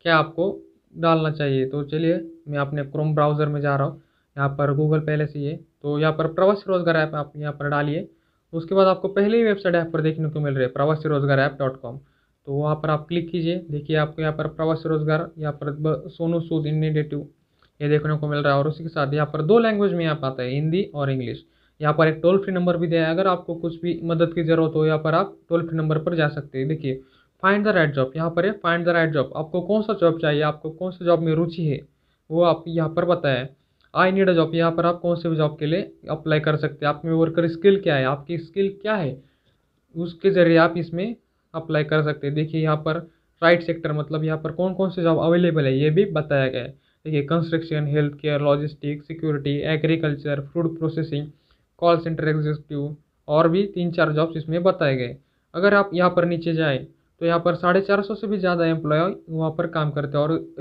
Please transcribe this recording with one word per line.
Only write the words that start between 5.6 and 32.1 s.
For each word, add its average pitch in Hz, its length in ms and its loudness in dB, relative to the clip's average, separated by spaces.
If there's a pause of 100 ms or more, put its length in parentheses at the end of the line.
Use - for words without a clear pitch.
यहाँ 160 140 2
पर 160 200 -2
प्रवासी 196 340 2
रोज़गार 175 300 2
ऐप 151 180 0
आप 147 220 -8
यहाँ 147 160 -6
पर 143 160 -6
डालिए। 147 380 -2 (460)
उसके 165 220 -4
बाद 190 120 6
आपको 185 200 0
पहले 202 300 2
ही 233 60 4
वेबसाइट 202 320 2
यहाँ 165 140 0
पर 165 120 -2
देखने 156 280 0
को 151 100 -6
मिल 143 140 -2
रही 135 100 0
है, 127 60 0
प्रवासी 156 400 -2
रोज़गार 139 300 2
ऐप 139 200 0
डॉट 131 220 -2
कॉम। 120 160 -12 (500)
तो 139 60 -6
वहाँ 151 220 0
पर 151 140 -4
आप 151 180 0
क्लिक 170 240 -4
कीजिए। 170 260 -2 (140)
देखिए 147 240 -4
आपको 151 260 -2
यहाँ 156 120 -2
पर 151 160 -6
प्रवासी 160 400 -2
रोज़गार, 156 480 0
यहाँ 151 160 -6
पर 143 180 -6
ब-, 151 380 -4
सोनू 170 300 -2
सूद 165 280 -2
इनिशिएटिव 151 600 -2 (520)
ये 147 100 -2
देखने 151 280 2
को 151 100 -4
मिल 147 120 -2
रहा 143 140 2
है, 139 60 4
और 143 80 0
उसी 151 160 -6
के 160 60 -8
साथ 143 240 -2
यहाँ 151 120 2
पर 151 160 -4
दो 185 180 6
लैंग्वेज 208 340 2
में 170 100 -2
यहाँ 156 120 0
पर 135 120 -4
आता 131 160 -4
है, 123 80 -4
हिंदी 156 340 0
और 139 260 -4
इंग्लिश। 123 320 -6 (380)
यहाँ 151 120 2
पर 156 140 4
एक 160 160 0
टोल 180 140 6
फ्री 190 160 -2
नंबर 175 240 2
भी 170 100 0
दिया 165 180 2
है, 160 60 0
अगर 185 160 2
आपको 175 300 -2
कुछ 170 240 -6
भी 175 240 -2
मदद 165 300 2
की 175 80 0
ज़रूरत 160 320 2
हो 156 100 2
यहाँ 156 140 2
पर 160 160 0
आप - 220 -2 (120)
टोल 170 180 0
फ्री 160 100 -4
नंबर 156 220 0
पर 175 160 -2
जा 156 140 2
सकते 143 300 -8
हैं। 135 80 -2
देखिए 139 340 -4 (420)
find 202 240 4
the 208 80 2
right 151 200 2
job, 131 200 -2
यहाँ 160 160 -2
पर 170 140 0
है 202 160 -2
find 170 260 0
the 175 80 2
right 160 200 2
job, 131 200 0
आपको 156 280 -4
कौन 202 180 2
सा 214 200 -2
जॉब 165 200 4
चाहिए, 151 220 2
आपको 151 280 -4
कौन 175 200 -8
सा 180 140 -10
जॉब 170 160 4
में 165 140 0
रुचि 165 300 -2
है, 143 140 -2 (500)